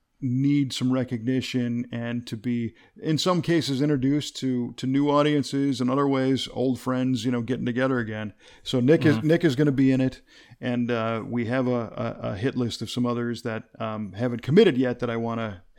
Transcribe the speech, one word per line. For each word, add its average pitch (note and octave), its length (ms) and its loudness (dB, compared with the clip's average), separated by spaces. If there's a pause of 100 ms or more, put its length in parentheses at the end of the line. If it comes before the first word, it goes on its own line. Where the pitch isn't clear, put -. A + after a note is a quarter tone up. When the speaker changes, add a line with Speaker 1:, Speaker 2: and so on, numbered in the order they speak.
(200)
Speaker 1:
need C#3 520 0
some B2+ 180 -2
recognition B2 1040 -2
and A#2+ 340 -6
to - 80 -8
be, A#2 380 -4 (300)
in D3+ 160 0
some F3+ 240 0
cases, C#3 400 0
introduced C#3+ 540 0
to, B2 420 -4
to - 80 -6
new C#3 240 2
audiences, C#3+ 720 2
and B2 80 0
other C#3 180 2
ways, C3+ 460 0
old B2 260 0
friends, B2+ 460 -2
you C3 40 2
know, A#2+ 120 -2
getting A#2 240 -4
together B2+ 320 0
again. G#2+ 340 -6 (300)
So - 180 0
Nick C3+ 240 6
is, D3 140 6
Speaker 2:
Mm-hmm. D3 100 0
Speaker 1:
Nick E3 160 4
is D3+ 120 4
gonna C#3+ 160 4
be C3+ 200 4
in C3 80 2
it, C3 220 -2 (400)
and, A#2+ 280 -2
uh, A2+ 360 -2
we A#2 200 -2
have B2 200 0
a, A#2+ 560 -4
a, A#2 80 -6
a A2 60 -6
hit A#2+ 200 -4
list A#2+ 240 -2
of A2+ 100 -8
some B2 140 -2
others A#2+ 380 -4
that, A2 220 -6 (140)
um, G#2+ 340 -8
haven't A#2 300 -4
committed E3 360 6
yet B2 220 0
that A#2 100 -2
I A#2 60 -2
wanna A2+ 460 -6 (160)